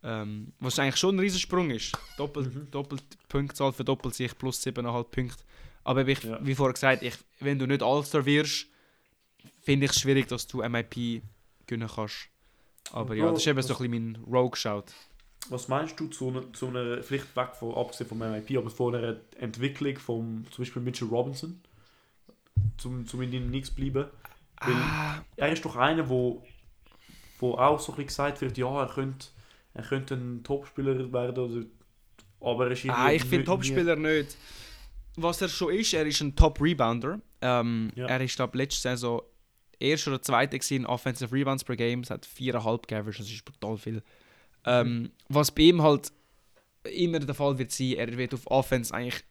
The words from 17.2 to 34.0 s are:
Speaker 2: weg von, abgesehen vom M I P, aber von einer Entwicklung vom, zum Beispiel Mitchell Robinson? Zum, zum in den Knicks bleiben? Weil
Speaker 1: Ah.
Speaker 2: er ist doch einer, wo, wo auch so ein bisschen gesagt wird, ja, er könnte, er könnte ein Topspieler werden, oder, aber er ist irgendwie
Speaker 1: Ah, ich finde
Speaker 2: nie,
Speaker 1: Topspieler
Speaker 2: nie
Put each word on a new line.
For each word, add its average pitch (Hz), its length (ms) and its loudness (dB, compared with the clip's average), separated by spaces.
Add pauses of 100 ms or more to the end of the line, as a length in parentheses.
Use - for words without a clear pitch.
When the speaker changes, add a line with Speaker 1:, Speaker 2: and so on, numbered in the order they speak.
Speaker 2:
weg 127 180 -2
von, 117 200 -6
abgesehen 123 340 -4
vom 113 140 -8
M 110 120 -4
I 107 60 -4
P, 131 180 -4
aber 113 120 -2
von 120 260 0
einer 113 200 -4 (220)
Entwicklung 131 600 -4
vom, 113 520 -4
zum - 140 -8
Beispiel 123 180 -6
Mitchell 120 260 -4
Robinson? 135 520 -2 (1160)
Zum, 123 280 -6
zum 127 160 -6
in 127 80 -2
den 123 180 -2
Knicks 135 220 -4
bleiben? 135 360 0 (540)
Weil 123 140 2
Speaker 1:
Ah. 151 480 -2 (140)
Speaker 2:
er 147 160 2
ist 160 120 -4
doch - 120 -4
einer, 143 320 4
wo, 127 360 0 (960)
wo 123 160 2
auch 143 240 6
so 147 140 -6
ein - 40 -8
bisschen 139 120 -6
gesagt 143 320 -2
wird, 123 180 -2
ja, 131 240 0
er 127 60 -2
könnte, 135 400 -4 (460)
er 117 100 -10
könnte 135 300 -4
ein 123 280 -6
Topspieler 135 680 -2
werden, 123 260 -2
oder, 117 280 -2 (760)
aber 123 260 2
er 123 60 2
ist 127 120 -4
irgendwie 123 180 2
Speaker 1:
Ah, 143 100 6
ich 156 100 4
finde 127 160 2
Speaker 2:
nie, 135 60 2
Speaker 1:
Topspieler 170 520 2
Speaker 2:
nie 156 60 -4 (200)